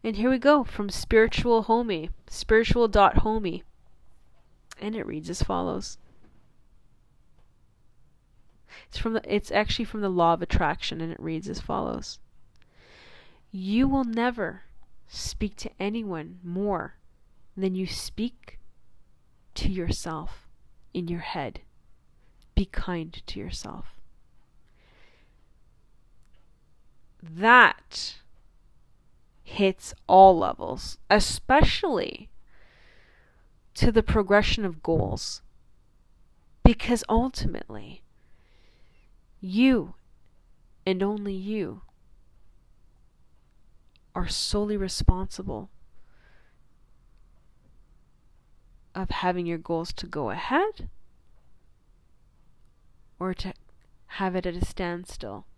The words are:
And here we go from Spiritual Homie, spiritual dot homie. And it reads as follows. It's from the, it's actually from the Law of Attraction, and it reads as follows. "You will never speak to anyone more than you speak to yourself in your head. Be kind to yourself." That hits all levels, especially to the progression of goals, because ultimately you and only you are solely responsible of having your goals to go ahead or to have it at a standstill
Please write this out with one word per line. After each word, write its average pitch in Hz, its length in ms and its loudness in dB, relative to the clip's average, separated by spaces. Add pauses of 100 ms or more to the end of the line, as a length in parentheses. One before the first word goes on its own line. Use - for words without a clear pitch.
And 226 120 -4
here 233 140 2
we 262 80 2
go 277 260 6
from 202 240 -6
Spiritual 226 760 4
Homie, 220 460 0 (180)
spiritual 226 600 4
dot 196 280 6
homie. 208 460 2 (1160)
And 214 160 -8
it 208 100 -8
reads 160 240 -10
as 185 120 -2
follows. - 560 -4 (3000)
It's - 100 -14
from 226 140 -2
the, 220 120 -2
it's - 280 -4
actually 214 320 0
from 214 160 -8
the 202 80 -2
Law 175 260 4
of 170 80 -4
Attraction, - 580 -2
and 165 120 -6
it - 80 -14
reads 160 280 -8
as - 120 -8
follows. - 580 -6 (1300)
"You 202 340 0
will 269 180 2
never 233 580 -4 (440)
speak - 500 -6
to - 220 -10
anyone 185 640 -6
more 180 540 -4 (600)
than 190 180 -2
you 185 120 -2
speak - 720 -8 (960)
to - 140 0
yourself 170 800 -6 (440)
in 175 140 -6
your 170 140 -6
head. - 400 -10 (960)
Be 196 120 4
kind 165 460 -4 (140)
to - 120 -10
yourself." - 640 -10 (3250)
That 202 960 4 (1300)
hits - 500 -2 (120)
all 190 300 10
levels, - 640 -4 (120)
especially 254 1200 2 (1400)
to - 180 6
the 220 100 6
progression 208 600 4
of 165 180 -6
goals, - 600 -2 (1200)
because 233 460 4
ultimately 220 920 -4 (1400)
you 208 540 2 (920)
and 190 160 0
only 202 320 -4
you 190 480 -6 (2250)
are 175 140 -2
solely 208 480 -2
responsible 185 920 0 (3250)
of 185 160 -6
having 180 360 -2
your 170 120 -4
goals 165 340 -4
to - 140 -10
go 127 240 -6
ahead 320 580 -4 (2250)
or 185 160 -6
to - 180 -10 (540)
have 185 300 -4
it 180 100 -4
at 175 80 -6
a 180 100 -2
standstill 175 840 -10 (120)